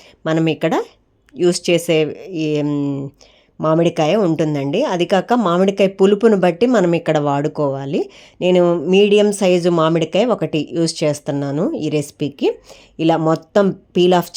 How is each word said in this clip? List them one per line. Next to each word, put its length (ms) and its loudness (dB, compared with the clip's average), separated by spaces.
మనం 260 0
ఇక్కడ 200 -2
యూస్ 180 2
చేసే 280 0
ఈ, 20 -2
మామిడికాయ 480 0
ఉంటుందండి. 560 -2
అది 200 -2
కాక 220 0
మామిడికాయ 420 2
పులుపును 420 4
బట్టి 320 2
మనం 240 2
ఇక్కడ 180 -2
వాడుకోవాలి. 720 -4
నేను 180 4
మీడియం 360 4
సైజు 400 2
మామిడికాయ 560 2
ఒకటి 260 -4
యూస్ 240 -2
చేస్తున్నాను 640 -2
ఈ 120 -4
రెసిపీకి. 520 -4
ఇలా 120 2
మొత్తం 360 0
పీల్ 240 4
ఆఫ్ 160 -6